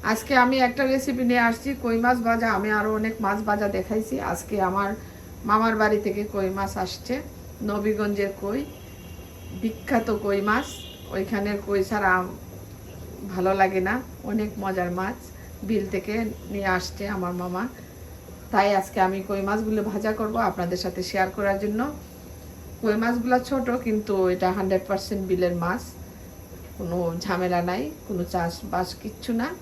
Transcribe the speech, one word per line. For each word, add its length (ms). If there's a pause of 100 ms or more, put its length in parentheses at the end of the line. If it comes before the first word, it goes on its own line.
(100)
আজকে 220 (120)
আমি 120 (120)
একটা 140 (100)
রেসিপি 380
নিয়ে 200
আসছি, 200 (120)
কই 220
মাছ 140 (100)
ভাজা। 200 (100)
আমি 100 (100)
আরও 120 (100)
অনেক 140 (100)
মাছ 140 (100)
ভাজা 280
দেখাইছি, 380 (180)
আজকে 220 (140)
আমার 220 (580)
মামার 320
বাড়ি 260
থেকে 160 (120)
কই 140 (100)
মাছ 140 (120)
আসছে, 300 (560)
নবীগঞ্জের 640 (100)
কই, 180 (1040)
বিখ্যাত 460 (160)
কই 240
মাছ। 180 (480)
ওইখানের 520
কই 140 (100)
ছাড়া 280
আম-, 160 (1000)
ভালো 280
লাগে 280
না, 60 (360)
অনেক 200 (120)
মজার 360
মাছ। 200 (500)
বিল 160 (100)
থেকে 200 (380)
নিয়ে 260
আসছে 260 (120)
আমার 260
মামা, 200 (920)
তাই 160 (120)
আজকে 260
আমি 120 (100)
কই 200
মাছগুলো 320 (120)
ভাজা 280
করব 140 (160)
আপনাদের 340
সাথে 160 (100)
শেয়ার 260
করার 280
জন্য। 180 (1000)
কই 200
মাছগুলো 360 (100)
ছোট, 180 (200)
কিন্তু 280 (200)
এটা 140 (100)
হান্ড্রেড 320
পার্সেন্ট 400
বিলের 320
মাছ, 200 (960)
কোনো 180 (280)
ঝামেলা 360 (100)
নাই, 120 (240)
কোনো 160 (100)
চাষবাস 560 (140)
কিচ্ছু 280 (100)
না। 60 (160)